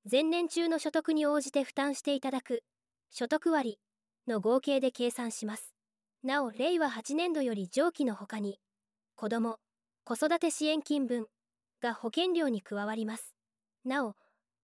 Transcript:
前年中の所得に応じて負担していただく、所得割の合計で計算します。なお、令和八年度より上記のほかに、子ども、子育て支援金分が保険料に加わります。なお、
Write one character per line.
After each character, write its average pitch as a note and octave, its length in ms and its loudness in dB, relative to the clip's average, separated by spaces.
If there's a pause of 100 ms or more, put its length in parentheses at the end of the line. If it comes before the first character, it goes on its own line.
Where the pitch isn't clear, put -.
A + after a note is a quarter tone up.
(120)
前 C4 120 6
年 E4 260 2
中 E4+ 180 0
の E4 120 2
所 D4+ 120 -2
得 D#4+ 220 2
に D4+ 120 2
応 D4 140 2
じ C4+ 140 -4
て C#4 100 2
負 - 100 -8
担 C#4 220 0
し - 60 -10
て C#4+ 120 0
い C4+ 60 0
た C4+ 120 -4
だ C4 100 -4
く、 A#3 220 -4 (460)
所 A#3+ 200 -6
得 D#4 220 2
割 B3+ 280 2 (480)
の A3 140 0
合 A#3 180 4
計 C4+ 220 2
で B3+ 100 2
計 A#3+ 200 0
算 A#3 200 -6
し - 140 -8
ま G#3+ 100 -6
す。 - 180 -12 (500)
な C#4 200 0
お、 A#3 80 -4
令 D4 280 2
和 D4+ 100 4
八 A3+ 260 -6
年 F4 160 0
度 D#4 100 0
よ A#3+ 120 0
り G3 160 -4
上 E4 240 2
記 D4 100 -2
の A3+ 120 0
ほ G3+ 120 -14
か A3 140 -6
に、 G3+ 180 -6 (560)
子 G#3+ 140 -6
ど A#3 100 0
も、 A3+ 200 -2 (440)
子 A#3+ 120 -4
育 D#4 240 2
て E4+ 100 2
支 D4+ 160 -2
援 D4+ 160 2
金 C#4+ 240 0
分 A#3 220 -2 (540)
が A#3 120 -2
保 A#3 140 -8
険 E4+ 260 2
料 E4 160 2
に G#3+ 140 -2
加 - 120 -10
わ G#3 200 -4
り A3 100 -2
ま A3 120 -6
す。 - 180 -12 (500)
な C4 220 0
お、 G3+ 80 -8 (480)